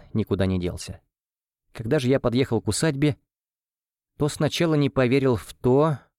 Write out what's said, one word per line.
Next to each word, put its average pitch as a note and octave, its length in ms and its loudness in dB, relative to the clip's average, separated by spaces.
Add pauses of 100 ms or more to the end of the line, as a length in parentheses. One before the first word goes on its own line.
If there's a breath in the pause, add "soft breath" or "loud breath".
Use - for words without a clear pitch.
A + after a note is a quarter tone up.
(140)
никуда G2 320 -2
не F#2+ 140 0
делся. F2 420 -8 (720)
Когда C3+ 260 -2
же B2+ 80 -2
я C3 120 2
подъехал A#2+ 420 0
к - 60 -8
усадьбе, C#3+ 500 0 (1000)
то D3 120 0
сначала D#3+ 460 0
не C#3+ 140 2
поверил C3 460 2
в - 180 -8
то, C#3 460 2 (200)